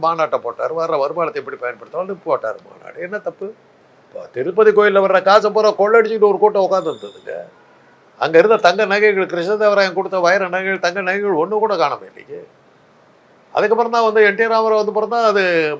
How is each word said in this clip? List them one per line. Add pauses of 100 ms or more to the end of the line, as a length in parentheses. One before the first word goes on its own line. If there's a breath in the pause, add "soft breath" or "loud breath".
மாநாட்டை
போட்டார்.
வர்ற
வருமானத்தை
எப்படி
பயன்படுத்தலாம்னு
போட்டார் (140)
மாநாடு.
என்ன
தப்பு? (540)
இப்போ
திருப்பதி
கோயில்ல
வர்ற
காசை
பூரா
கொள்ளடிச்சுட்டு
ஒரு
கூட்டம்
உட்கார்ந்து
இருந்ததுங்க. (840)
அங்க
இருந்த
தங்க
நகைகள்,
கிருஷ்ணதேவராயன்
கொடுத்த
வைர
நகைகள்,
தங்க
நகைகள்
ஒண்ணு
கூட
காணாம
இல்லைங்க. (1120)
அதுக்கப்புறம்
தான்
வந்து
என்
டி
ராமராவ்
வந்த
அப்புறம்
தான்
அது